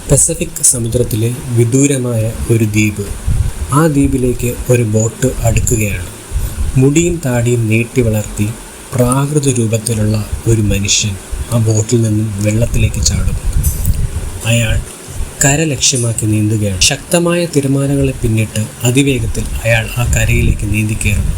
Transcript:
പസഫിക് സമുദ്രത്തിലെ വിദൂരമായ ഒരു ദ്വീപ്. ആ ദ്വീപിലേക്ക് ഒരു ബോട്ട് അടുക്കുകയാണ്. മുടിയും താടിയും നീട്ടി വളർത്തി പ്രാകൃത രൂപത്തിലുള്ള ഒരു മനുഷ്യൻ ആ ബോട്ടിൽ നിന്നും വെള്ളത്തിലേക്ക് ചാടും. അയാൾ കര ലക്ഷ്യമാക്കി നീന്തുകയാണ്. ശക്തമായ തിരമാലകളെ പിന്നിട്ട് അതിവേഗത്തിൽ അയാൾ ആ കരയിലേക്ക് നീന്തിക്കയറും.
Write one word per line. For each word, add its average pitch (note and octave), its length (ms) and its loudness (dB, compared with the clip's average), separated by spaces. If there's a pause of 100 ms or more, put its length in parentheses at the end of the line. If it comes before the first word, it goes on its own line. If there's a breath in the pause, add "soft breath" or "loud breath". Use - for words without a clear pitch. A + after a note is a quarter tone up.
പസഫിക് D#3+ 600 0
സമുദ്രത്തിലെ A#2 640 0 (200)
വിദൂരമായ B2 720 2 (260)
ഒരു A2+ 160 4
ദ്വീപ്. G#2 400 0 (640)
ആ C#3+ 160 4
ദ്വീപിലേക്ക് B2+ 640 0 (180)
ഒരു A#2+ 140 4
ബോട്ട് A2 460 0 (160)
അടുക്കുകയാണ്. G#2+ 640 0 (720)
മുടിയും D#3 400 4
താടിയും A#2+ 500 0
നീട്ടി A2+ 340 0
വളർത്തി G#2+ 460 0 (420)
പ്രാകൃത C#3 600 0
രൂപത്തിലുള്ള A2 680 0 (320)
ഒരു A2 140 4
മനുഷ്യൻ G2+ 520 0 (360)
ആ A#2+ 100 2
ബോട്ടിൽ A2 420 2
നിന്നും A2 280 0 (140)
വെള്ളത്തിലേക്ക് A2 600 0
ചാടും. - 340 2 (1080)
അയാൾ A#2 320 2 (600)
കര C#3+ 260 2
ലക്ഷ്യമാക്കി A#2 600 -2
നീന്തുകയാണ്. G#2+ 560 0
ശക്തമായ E3+ 640 0
തിരമാലകളെ C#3 720 0
പിന്നിട്ട് A2 480 0 (200)
അതിവേഗത്തിൽ B2 600 2 (140)
അയാൾ A2+ 260 2 (120)
ആ A#2+ 80 0
കരയിലേക്ക് A2+ 640 2
നീന്തിക്കയറും. G#2 720 0